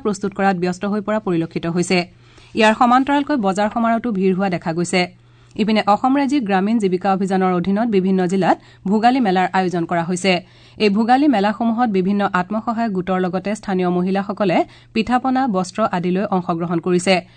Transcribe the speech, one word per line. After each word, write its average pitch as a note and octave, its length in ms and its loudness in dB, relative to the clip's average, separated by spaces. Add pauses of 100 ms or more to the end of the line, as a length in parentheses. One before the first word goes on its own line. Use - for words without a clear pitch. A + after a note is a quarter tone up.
প্ৰস্তুত G3+ 320 -4
কৰাত G3 260 2
ব্যস্ত F3+ 280 -4
হৈ G#3 160 -2
পৰা G#3+ 180 -2
পৰিলক্ষিত E3 400 -2 (100)
হৈছে। F3+ 240 0 (600)
ইয়াৰ A3 200 4
সমান্তৰালকৈ C#4+ 680 2
বজাৰ G3+ 280 0
সমাৰোহতো A#3 440 -2
ভিৰ F#3+ 200 2
হোৱা F#3 180 0
দেখা E3 220 -4
গৈছে। F3 240 0 (600)
ইপিনে G#3+ 200 2 (120)
অসম C4 260 2
ৰাজ্যিক C#4 300 0
গ্ৰামীণ G3+ 340 2
জীৱিকা F#3 340 0
অভিযানৰ F#3+ 420 0
অধীনত G3 360 0
বিভিন্ন F#3+ 240 2 (120)
জিলাত F#3+ 260 2 (340)
ভোগালী A#3 360 2
মেলাৰ F#3 200 2 (100)
আয়োজন F3+ 320 0
কৰা E3+ 200 0
হৈছে। F#3 240 0 (500)
এই G#3+ 140 4
ভোগালী B3 380 4
মেলাসমূহত A3+ 600 0
বিভিন্ন G3 240 0 (180)
আত্মসহায়ক G#3+ 580 -4
গোটৰ F#3 280 -2
লগতে F#3 340 -4
স্থানীয় F#3 380 -2
মহিলাসকলে F#3+ 600 0 (360)
পিঠা A3+ 300 0
পনা, C4 180 0 (140)
বস্ত্ৰ F#3 240 -4 (180)
আদিলৈ F3+ 280 -2 (100)
অংশগ্ৰহণ E3+ 500 -2
কৰিছে। F3+ 300 2 (220)